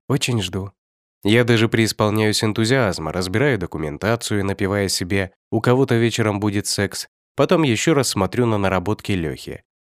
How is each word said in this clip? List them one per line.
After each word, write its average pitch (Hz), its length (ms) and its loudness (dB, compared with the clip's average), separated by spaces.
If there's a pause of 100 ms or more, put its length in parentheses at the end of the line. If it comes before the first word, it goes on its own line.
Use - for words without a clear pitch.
очень 123 340 0
жду». 95 300 -8 (520)
Я 110 200 6
даже 113 240 4
преисполняюсь 107 760 0
энтузиазма, 107 680 0
разбираю 101 460 0
документацию, 90 840 -4
напевая 98 440 -2
себе 95 440 -2 (180)
«У 113 100 -2
кого-то 123 360 2
вечером 110 420 0
будет 101 280 -2
секс», - 420 -4 (260)
потом 160 300 2
еще 139 300 2
раз 139 160 0
смотрю 107 360 0
на 110 100 2
наработки 98 560 -2
Лехи, 80 520 -6 (240)